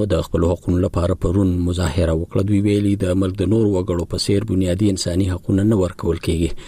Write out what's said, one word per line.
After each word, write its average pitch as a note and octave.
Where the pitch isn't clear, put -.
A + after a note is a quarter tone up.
د E2
خپلو E2+
حقونو F2+
لپاره F2+
پرون F2+
مظاهره E2+
وکړه. E2+
دوی G2+
ویلي، G2+
د F2+
ملک F#2+
د F2+
نورو A2+
وګړو F2+
په E2+
څیر G2+
بنیادي F#2
انساني F#2
حقونه F#2+
نه A2
ورکول E2+
کیږي. E2